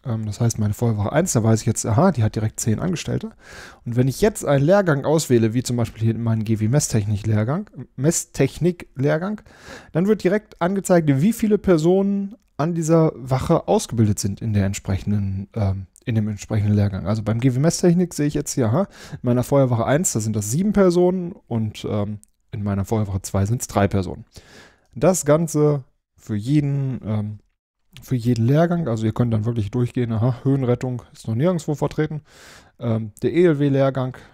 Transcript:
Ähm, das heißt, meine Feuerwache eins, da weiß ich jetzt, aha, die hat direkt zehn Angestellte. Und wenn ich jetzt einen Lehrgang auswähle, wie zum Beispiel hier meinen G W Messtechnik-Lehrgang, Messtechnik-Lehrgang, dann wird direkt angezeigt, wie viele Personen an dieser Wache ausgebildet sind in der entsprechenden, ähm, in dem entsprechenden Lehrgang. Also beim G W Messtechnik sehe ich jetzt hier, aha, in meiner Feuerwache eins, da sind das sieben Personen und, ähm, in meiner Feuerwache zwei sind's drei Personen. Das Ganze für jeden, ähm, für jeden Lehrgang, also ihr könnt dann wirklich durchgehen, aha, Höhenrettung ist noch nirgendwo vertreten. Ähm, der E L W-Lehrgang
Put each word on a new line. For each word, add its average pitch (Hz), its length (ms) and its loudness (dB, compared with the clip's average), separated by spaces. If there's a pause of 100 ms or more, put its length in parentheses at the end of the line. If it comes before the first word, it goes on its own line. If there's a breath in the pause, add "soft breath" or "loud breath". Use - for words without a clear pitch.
Ähm, 113 200 -4
das 107 160 -6
heißt, 113 180 0
meine 107 140 0
Feuerwache 107 400 -2
eins, 175 180 0
da 110 140 2
weiß 113 160 4
ich - 40 -8
jetzt, - 200 -2
aha, 135 260 4
die 110 120 0
hat 107 120 -2
direkt 107 240 -4
zehn 110 220 -2
Angestellte. 175 500 -4 (540 loud breath)
Und 117 100 -6
wenn 127 140 2
ich 123 100 -6
jetzt 214 240 0
einen 139 220 2
Lehrgang 170 400 2
auswähle, 120 480 2
wie 123 100 0
zum 123 140 -4
Beispiel 110 260 -4
hier 110 120 2
meinen 113 280 -2
G 107 160 0
W 107 80 0
Messtechnik-Lehrgang, 110 1000 0 (260)
Messtechnik-Lehrgang, 160 1500 -2 (520 loud breath)
dann 180 140 0
wird 214 180 2
direkt 202 360 -2
angezeigt, 175 480 2 (120)
wie 214 100 4
viele 214 260 0
Personen 196 760 2 (220)
an 165 160 -2
dieser 160 420 2
Wache 127 540 0
ausgebildet 113 500 2
sind 98 220 -4
in 113 100 -4
der 101 140 2
entsprechenden, 98 880 -4
ähm, 95 320 -2 (180)
in 117 120 -4
dem 107 120 0
entsprechenden 104 480 0
Lehrgang. 101 320 0
Also 107 160 -2
beim 117 160 -2
G 127 160 0
W 127 40 0
Messtechnik 170 540 2
sehe 147 140 -2
ich 147 60 -2
jetzt 143 180 -4
hier, 123 160 0
aha, 156 220 0 (240 loud breath)
in - 80 -14
meiner 123 220 0
Feuerwache 123 420 2
eins, 147 260 2
da 120 80 -2
sind 107 160 -4
das 104 160 -4
sieben 190 220 0
Personen 180 600 2 (140)
und, 110 420 -4
ähm, 104 300 -4 (320)
in 107 100 -8
meiner 98 220 -2
Feuerwache 101 380 -2
zwei 98 240 -2
sind's 120 220 -2
drei 101 200 2
Personen. 90 380 -4 (680 loud breath)
Das 160 280 2
Ganze 147 640 2 (320)
für - 180 -6
jeden, 139 680 0
ähm, 104 340 -4 (640)
für - 140 -4
jeden 117 320 2
Lehrgang, 165 400 2
also 110 180 -2
ihr 107 80 0
könnt 120 180 0
dann 107 140 0
wirklich 117 240 -2
durchgehen, 123 420 -2
aha, 120 300 0
Höhenrettung 127 640 0 (100)
ist - 140 -14
noch 113 80 -2
nirgendwo 156 400 0
vertreten. 151 460 -4 (580 loud breath)
Ähm, 110 320 -4 (100)
der 127 120 0
E 175 120 4
L 151 140 4
W-Lehrgang 135 580 0 (160)